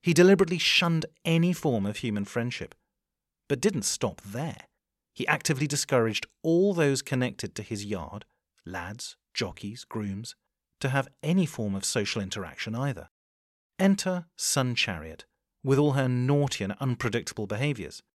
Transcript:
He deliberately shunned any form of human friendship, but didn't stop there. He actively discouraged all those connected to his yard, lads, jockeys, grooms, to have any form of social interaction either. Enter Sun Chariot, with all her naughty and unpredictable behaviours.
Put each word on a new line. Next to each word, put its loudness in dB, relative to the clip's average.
He 2
deliberately 8
shunned 2
any 4
form 0
of -2
human -2
friendship, -6
but 0
didn't 0
stop -4
there. -10
He -6
actively 0
discouraged 0
all 4
those 2
connected -4
to -8
his -8
yard, -8
lads, -10
jockeys, -6
grooms, -8
to -2
have 0
any 2
form -4
of -6
social -2
interaction -8
either. -6
Enter 2
Sun 0
Chariot, -6
with 4
all 4
her 2
naughty 2
and -4
unpredictable -2
behaviours. -4